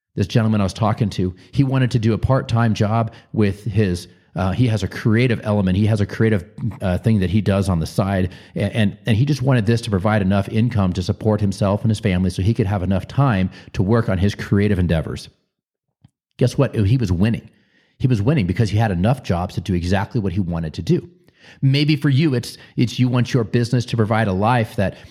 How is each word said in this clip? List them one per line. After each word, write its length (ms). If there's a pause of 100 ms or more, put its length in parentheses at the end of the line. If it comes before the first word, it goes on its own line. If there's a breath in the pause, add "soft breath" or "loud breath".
(140)
This 140
gentleman 320
I 40
was 80
talking 380
to, 240 (160 loud breath)
he 140
wanted 260
to 80
do 140
a 60
part-time 540
job 400 (200 loud breath)
with 320
his, 420 (300 soft breath)
uh, 160
he 160
has 160
a 40
creative 540
element. 340
He 100
has 140
a 60
creative, 420 (320)
uh, 180
thing 200
that 120
he 100
does 280
on 120
the 60
side. 460 (220 loud breath)
A-, 220
and, 200 (100)
and 100
he 80
just 180
wanted 240
this 140
to 100
provide 320
enough 260
income 440
to 100
support 380
himself 420
and 80
his 80
family 320
so 100
he 140
could 140
have 160
enough 240
time 420 (220 loud breath)
to 100
work 260
on 100
his 180
creative 420
endeavors. 500 (1080)
Guess 200
what? 200
He 200
was 140
winning. 400 (480 soft breath)
He 80
was 160
winning 240
because 240
he 80
had 140
enough 320
jobs 320
to 40
do 140
exactly 460
what 120
he 80
wanted 340
to 80
do. 280 (520 loud breath)
Maybe 340
for 140
you, 240
it's, 240 (180 loud breath)
it's 240
you 80
want 260
your 80
business 440
to 100
provide 320
a 40
life 440
that, 200 (140 loud breath)